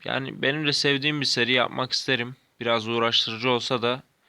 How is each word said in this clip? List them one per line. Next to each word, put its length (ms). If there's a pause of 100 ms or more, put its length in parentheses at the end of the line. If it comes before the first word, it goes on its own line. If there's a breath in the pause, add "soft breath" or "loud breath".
yani 380
benim 240
de 60
sevdiğim 480
bir 60
seri 260
yapmak 400
isterim. 440 (240)
Biraz 280
uğraştırıcı 640
olsa 320
da, 200 (260 soft breath)